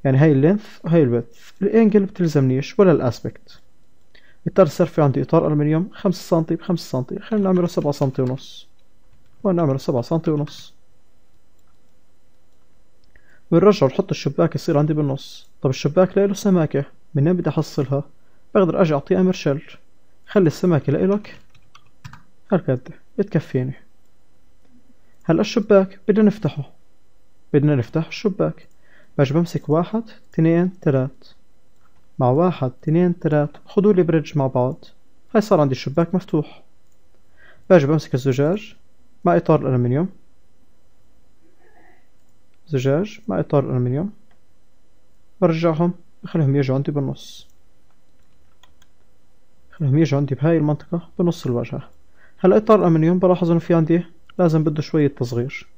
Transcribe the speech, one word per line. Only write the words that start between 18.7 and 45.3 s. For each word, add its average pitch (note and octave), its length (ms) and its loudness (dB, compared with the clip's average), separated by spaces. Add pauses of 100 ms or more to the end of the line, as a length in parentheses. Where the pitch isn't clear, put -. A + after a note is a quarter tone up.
أجي D#3 120 2
أعطيه F#3 260 -2
أمر F#3 120 2
شيل. D3 300 -4 (640)
خلي F#3+ 200 2
السماكة D3+ 460 0
لإلك G3 480 -2 (1120)
هالقد، D3 360 -2 (300)
بتكفيني. C3+ 560 -4 (1500)
هلا E3 160 2
الشباك G#3 680 2
بدنا G#3+ 160 4
نفتحه. D#3+ 480 -2 (840)
بدنا D3 200 4
نفتح C#3 320 -2
الشباك. - 640 -6 (500)
باجي C#3 160 2
بمسك E3 340 -2
واحد، E3+ 340 -2 (320)
اثنين، E3+ 380 2 (100)
ثلاث. C3+ 280 0 (1080)
مع B2+ 120 2
واحد، C#3 420 0 (100)
اثنين، F3 380 2
ثلاث، D3+ 300 0 (160)
خدوا G#3 260 2
لي F#3 100 4
بريدج D#3+ 360 0
مع C3+ 80 0
بعض. C3 380 -2 (500)
هاي A3 60 4
صار G#3 200 2
عندي C#3+ 120 2
الشباك E3+ 420 -2
مفتوح. - 480 -4 (1080)
باجي E3+ 160 6
بمسك D3+ 280 -2
الزجاج C#3+ 600 -2 (480)
مع F3 120 2
إطار D#3+ 240 2
الألمنيوم. C3 480 0 (2500)
زجاج C#3+ 600 -2
مع F#3+ 120 -2
إطار D3 240 0
الألمنيوم. C3+ 480 -4 (1300)